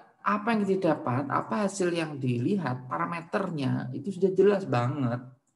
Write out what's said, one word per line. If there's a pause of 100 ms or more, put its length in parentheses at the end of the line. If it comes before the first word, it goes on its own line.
(240)
apa
yang
didapat,
apa
hasil
yang
dilihat,
parameternya
itu
sudah
jelas
banget. (360)